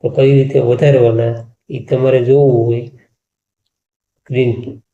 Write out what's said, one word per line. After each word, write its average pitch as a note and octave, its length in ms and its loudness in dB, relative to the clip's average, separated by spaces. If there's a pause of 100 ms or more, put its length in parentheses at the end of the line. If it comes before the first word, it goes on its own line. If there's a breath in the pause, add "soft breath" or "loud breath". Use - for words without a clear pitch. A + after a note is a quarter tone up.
તો - 60 -6 (100)
કઈ C3+ 220 4
રીતે C3+ 200 0 (120)
વધારવાના A#2 640 2 (420)
એ - 20 -10 (100)
તમારે C3 400 0
જોવું C3+ 380 2
હોય A#2 180 -4 (1400 soft breath)
સ્ક્રીન B2+ 300 -2 (420)